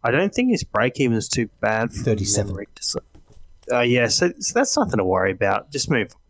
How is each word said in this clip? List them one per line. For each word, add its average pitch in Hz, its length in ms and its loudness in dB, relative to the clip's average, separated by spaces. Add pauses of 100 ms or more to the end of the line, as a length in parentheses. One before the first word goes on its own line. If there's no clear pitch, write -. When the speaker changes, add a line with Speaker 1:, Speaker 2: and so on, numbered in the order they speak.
Speaker 1:
I 120 80 2
don't 180 220 2
think 254 180 0
his - 140 0
break 123 340 0
even 120 160 2
is 107 140 -2
too 113 200 -2 (120)
bad. 110 320 0
From 120 100 -8
Speaker 2:
Thirty-seven. 101 480 0
Speaker 1:
memory. 95 240 -8
Just, - 220 -8 (720)
uh, 123 80 2
yeah, 120 300 4
so, 175 300 2
so - 140 -6
that's 269 220 2
nothing 208 220 0
to 95 80 2
worry 92 260 2
about. 101 400 -2
Just 143 180 -6
move. 117 240 -2 (160)